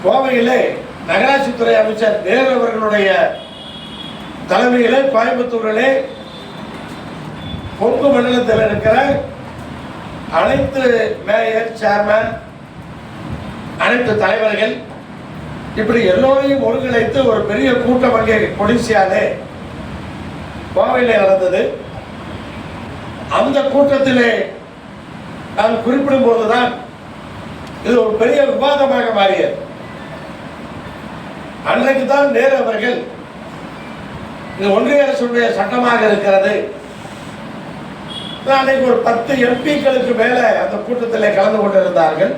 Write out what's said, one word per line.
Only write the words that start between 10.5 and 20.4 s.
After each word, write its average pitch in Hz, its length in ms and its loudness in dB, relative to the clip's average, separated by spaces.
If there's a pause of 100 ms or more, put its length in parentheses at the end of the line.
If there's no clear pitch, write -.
மேயர், 226 540 0
சேர்மேன், 208 560 2 (1400)
அனைத்து 233 400 2
தலைவர்கள், 208 580 0 (1000)
இப்படி 220 280 0
எல்லோரையும் 269 600 2
ஒருங்கிணைத்து 247 640 0
ஒரு 214 140 2
பெரிய 247 320 0
கூட்டம் 240 420 2
அங்கே 214 340 2 (120)
கொடிசியாலே 208 720 2 (1400)